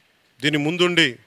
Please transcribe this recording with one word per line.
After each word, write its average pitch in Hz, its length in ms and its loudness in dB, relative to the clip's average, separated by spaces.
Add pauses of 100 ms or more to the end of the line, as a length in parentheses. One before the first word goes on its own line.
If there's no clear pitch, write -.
(420)
దీని 147 160 0
ముందుండి 165 580 0 (120)